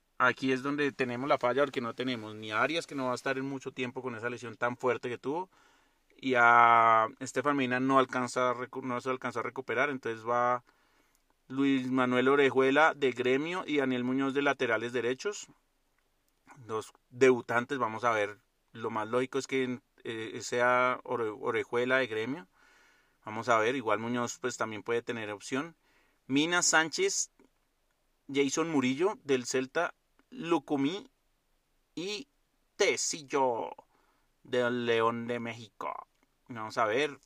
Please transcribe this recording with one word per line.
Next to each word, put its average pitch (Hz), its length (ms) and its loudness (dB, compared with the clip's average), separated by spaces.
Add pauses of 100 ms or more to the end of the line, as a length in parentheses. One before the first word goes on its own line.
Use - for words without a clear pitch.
(200)
aquí 127 320 2
es 131 100 0
donde 143 300 -2
tenemos 123 360 -4
la 147 120 4
falla, 123 240 2
porque 135 180 -4
no 117 140 -6
tenemos 113 400 -6
ni 110 160 -10
a 110 100 0
Arias, 151 240 0
que - 80 -16
no 135 120 -4
va 127 80 -2
a - 20 -2
estar 135 240 -4
en 135 60 -6
mucho 135 260 -8
tiempo 123 320 -6
con 123 100 -6
esa 113 160 -6
lesión 117 260 -10
tan 123 220 -4
fuerte 123 320 -2
que 117 80 -6
tuvo, 165 320 -6 (680)
y 127 220 0
a 117 720 8 (140)
Estefan 135 360 -2
Medina 127 220 0
no 135 180 2
alcanza 127 540 0
a - 20 0
recu-, 127 300 -8
no 123 180 -4
se 131 80 -6
alcanzó 123 300 -4
a 110 40 -6
recuperar, 120 460 -2
entonces 117 400 -6
va 123 340 0 (840)
Luis 135 420 0
Manuel 127 380 2
Orejuela 139 680 4
de 139 200 0
Gremio 135 520 -2
y 147 120 -2
Daniel 131 260 0
Muñoz 131 320 -2
de 139 80 0
laterales 120 500 0
derechos. 131 540 -4 (1200)
Dos 110 260 -6 (160)
debutantes, 123 680 4
vamos 110 260 -4
a 120 60 4
ver, 104 280 0 (320)
lo 113 180 -8
más 107 200 -4
lógico 127 280 -2
es 131 80 -4
que, 127 360 -4 (240)
eh, 113 360 -10
sea 123 600 2
Ore-, 117 240 -4
Orejuela 117 720 0
de 131 100 0
Gremio. 113 400 -6 (760)
Vamos 110 240 -6
a 117 100 6
ver, 120 160 2
igual 110 240 0
Muñoz, 120 400 -4
pues, 123 160 -6
también 110 260 -6
puede 117 200 -2
tener 113 300 -8
opción. 135 440 -6 (520)
Mina 160 340 2
Sánchez, 165 680 0 (1040)
Jason 143 360 0
Murillo 151 560 0
del 127 200 0
Celta, 135 480 -2 (360)
Lucumí 156 800 -2 (840)
y 196 360 -8 (480)
Tecillo 135 960 0 (680)
del 123 420 0
León 117 420 2
de 120 140 -6
México. 113 640 -12 (400)
Vamos 110 300 -8
a 120 80 2
ver, 139 400 0